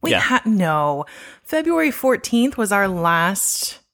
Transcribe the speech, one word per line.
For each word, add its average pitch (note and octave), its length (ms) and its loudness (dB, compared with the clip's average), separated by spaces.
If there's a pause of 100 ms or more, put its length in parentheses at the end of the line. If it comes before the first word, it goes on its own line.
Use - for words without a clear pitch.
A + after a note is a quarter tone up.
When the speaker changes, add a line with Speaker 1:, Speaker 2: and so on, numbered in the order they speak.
Speaker 1:
Wait, - 80 -2
Speaker 2:
Yeah. F2+ 100 2
Speaker 1:
ha-, - 240 0
no. D3+ 600 0 (360)
February D#4+ 480 0
fourteenth A#3+ 680 0
was G#3+ 120 0
our G3+ 160 2
last E3+ 920 0 (160)